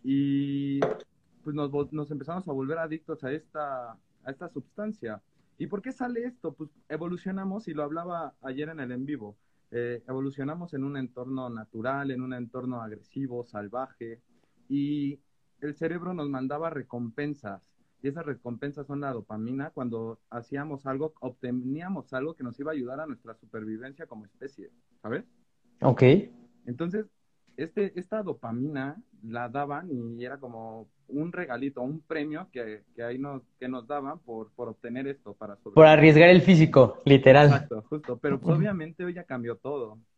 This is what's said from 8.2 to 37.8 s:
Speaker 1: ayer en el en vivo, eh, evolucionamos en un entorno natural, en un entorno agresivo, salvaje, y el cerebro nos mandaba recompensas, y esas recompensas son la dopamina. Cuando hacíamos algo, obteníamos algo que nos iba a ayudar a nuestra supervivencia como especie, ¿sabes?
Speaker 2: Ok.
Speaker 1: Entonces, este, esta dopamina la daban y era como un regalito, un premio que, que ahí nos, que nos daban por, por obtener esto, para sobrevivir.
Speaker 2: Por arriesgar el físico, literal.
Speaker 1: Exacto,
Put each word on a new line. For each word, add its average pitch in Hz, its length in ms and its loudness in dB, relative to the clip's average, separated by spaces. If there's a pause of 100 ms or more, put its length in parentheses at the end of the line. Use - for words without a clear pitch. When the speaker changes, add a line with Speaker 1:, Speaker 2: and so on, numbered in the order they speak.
Speaker 1:
ayer 135 260 -6
en 160 100 -14
el 123 120 -6
en 123 140 -6
vivo, 110 300 -8 (360)
eh, 120 360 -4
evolucionamos 139 680 -6
en 135 100 -4
un 139 140 -4
entorno 127 520 -6
natural, 120 600 -4
en 127 100 -4
un 127 120 -6
entorno 123 480 -8
agresivo, 120 640 -8
salvaje, 113 760 -10 (480)
y 143 500 -2 (420)
el 147 140 -6
cerebro 170 380 -4
nos 151 160 -4
mandaba 143 400 -4
recompensas, 120 920 -8 (420)
y 135 60 -2
esas 156 160 -8
recompensas 139 600 -8
son 143 160 -8
la 139 100 -6
dopamina. 120 600 -8
Cuando 113 480 -6 (100)
hacíamos 139 560 -8
algo, 139 360 -4
obteníamos 131 920 -6
algo 143 220 -4
que - 80 -12
nos 120 160 -10
iba 143 120 -4
a 156 40 -4
ayudar 127 240 -6
a 156 80 -8
nuestra 113 260 -12
supervivencia 113 720 -10
como 107 200 -16
especie, - 440 -16 (320)
¿sabes? 123 240 -6 (560)
Speaker 2:
Ok. 131 220 6 (640)
Speaker 1:
Entonces, 175 400 -4 (480)
este, 190 440 -4
esta 214 220 -6
dopamina 139 800 -6 (220)
la 117 260 -8
daban 143 420 -6
y 117 320 -8
era 127 140 -10
como 113 500 -14 (200)
un 156 240 -4
regalito, 139 500 -6
un 147 200 -6
premio 156 500 -6
que, 107 320 -10 (120)
que 117 60 -10
ahí 120 160 -6
nos, 139 240 -8 (180)
que 127 80 -8
nos 127 200 -8
daban 143 320 -6
por, 110 320 -12
por 120 180 -10
obtener 123 380 -8
esto, 107 260 -10
para 104 220 -14
sobrevivir. - 180 -16
Speaker 2:
Por 156 140 8
arriesgar 156 420 10
el 180 120 12
físico, 156 640 8
literal. 139 420 12
Speaker 1:
Exacto, 120 420 4